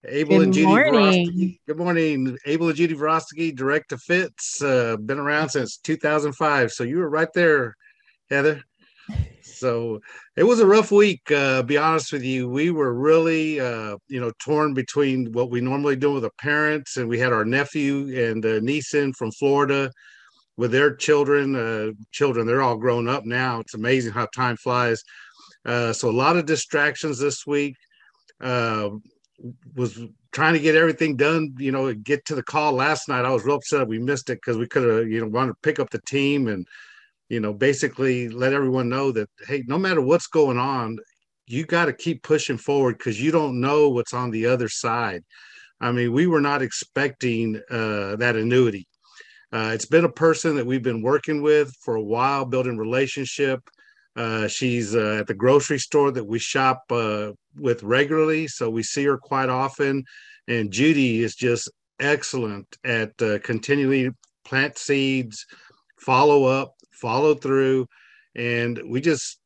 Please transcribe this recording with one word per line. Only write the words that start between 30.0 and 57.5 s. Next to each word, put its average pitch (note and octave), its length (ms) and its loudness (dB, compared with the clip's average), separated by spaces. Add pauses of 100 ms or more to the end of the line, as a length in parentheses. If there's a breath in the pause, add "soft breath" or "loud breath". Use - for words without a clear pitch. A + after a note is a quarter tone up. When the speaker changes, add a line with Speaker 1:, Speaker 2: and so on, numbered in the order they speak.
Speaker 1:
trying D#3+ 220 2
to D#3+ 40 2
get D3+ 160 4
everything D#3+ 400 2
done, D3 440 0
you C3+ 120 -2
know, C3 220 -2
get A2 320 -4
to D#3 100 -8
the B2+ 80 -6
call D3+ 300 -2
last C#3+ 340 0
night. B2+ 200 0
I C3 40 0
was A#2 140 0
real C#3+ 120 2
upset C3+ 300 0
we A2 120 -4
missed B2+ 320 -4
it A#2+ 100 -6
'cause A#2 160 -2
we A#2 100 -2
coulda, A#2 400 2
you A2 140 -2
know, A2+ 60 -4
wanted A#2 260 -2
to - 100 -12
pick D#3 160 0
up C#3 120 -4
the D#3 180 -6
team C#3 400 0
and, F#2+ 180 -4 (600 loud breath)
you A#2+ 100 -4
know, G#2 140 -4
basically B2+ 800 0
let B2+ 240 0
everyone C3 340 0
know C3+ 240 0
that, G#2+ 160 -4 (180)
hey, C#3 200 -4
no C#3+ 120 -2
matter F#3 220 2
what's D3 260 2
going C#3 300 2
on, B2 420 -2 (480)
you C3+ 200 -6
gotta E3+ 260 2
keep D#3 300 -6
pushing D3 340 0
forward C3+ 420 0
'cause A2 220 -6
you D3 100 0
don't D3 300 0
know D3 300 4
what's A#2+ 240 -4
on B2 160 -4
the A2 160 -2
other B2 240 0
side. A2+ 520 -4 (600 loud breath)
I A#2+ 100 0
mean, A#2+ 220 0
we E3 120 4
were E3 140 4
not C#3+ 220 0
expecting, A#2 1080 -4
uh, G#2+ 480 -4
that A#2+ 200 0
annuity. A2+ 520 2 (640 loud breath)
Uh, A2 220 -4
it's A2 100 -6
been E3 220 4
a - 40 0
person D#3+ 460 0
that B2 80 -2
we've B2+ 180 -2
been A2+ 200 -4
working D3 400 0
with D3+ 280 2 (140)
for A#2 120 -2
a A2 60 -2
while, B2+ 440 -2
building B2 320 -2
relationship. C3 840 -2 (560 soft breath)
Uh, A2 320 -2
she's, A#2+ 480 -2
uh, G#2+ 240 0
at G#2 60 -6
the G#2 80 -4
grocery C3 440 2
store C#3 320 2
that B2 140 -6
we A2 140 -6
shop, C3 500 0
uh, G#2+ 440 -2 (260)